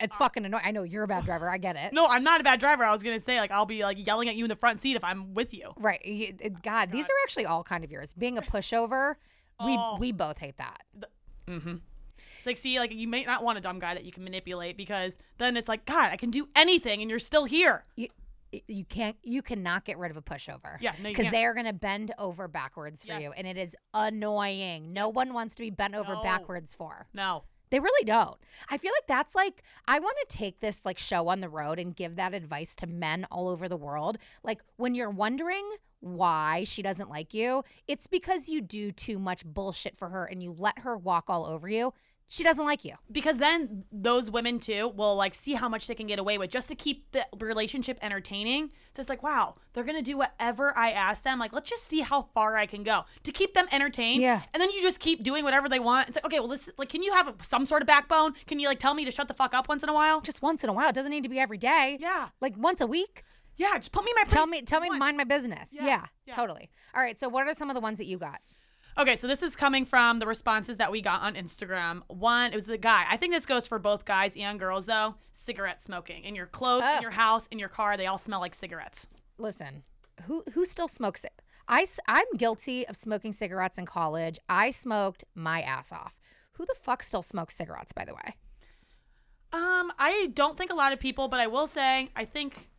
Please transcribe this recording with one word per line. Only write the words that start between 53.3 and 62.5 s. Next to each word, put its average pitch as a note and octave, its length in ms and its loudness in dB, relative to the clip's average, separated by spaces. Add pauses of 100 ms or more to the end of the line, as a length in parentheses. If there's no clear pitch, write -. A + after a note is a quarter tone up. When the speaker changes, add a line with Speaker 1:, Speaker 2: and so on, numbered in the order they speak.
Speaker 2:
keep G4 200 0
them F4+ 180 6
entertained." B3+ 520 2
Speaker 1:
Yeah. B3 180 6 (140)
Speaker 2:
And E4 80 2
then F#4+ 80 4
you G4+ 100 -4
just F4+ 180 2
keep D4+ 240 2
doing C#4 220 0
whatever C#4 240 4
they B3+ 100 2
want. B3 300 4
It's B3 80 -8
like, D4+ 80 0
"Okay, D#4 160 0
well, A#3 80 0
this, C4+ 300 -8
like, C4+ 100 -4
can E4 140 -4
you G4+ 100 0
have F4 220 4 (120)
some C4 200 2
sort D4+ 160 4
of A#3+ 40 -2
backbone? D4+ 460 6 (140)
Can D4 120 -4
you, C#4+ 80 0
like, C#4 120 2
tell C#4 160 2
me D4+ 100 -2
to B3+ 60 -2
shut C#4 180 -4
the - 60 -10
fuck B3+ 180 2
up C4 160 2
once D4 140 0
in D4+ 80 0
a D4+ 40 2
while?" D#4 280 4
Speaker 1:
Just - 180 -8
once D4+ 240 0
in A3 60 0
a - 20 0
while. C#4+ 160 2
It A3+ 60 2
doesn't C4+ 160 -2
need D4 140 -4
to C4+ 40 -6
be C4 100 -4
every G#3+ 200 -2
day. C#4 420 2
Speaker 2:
Yeah. E4 300 -2 (100)
Speaker 1:
Like, C4 160 -2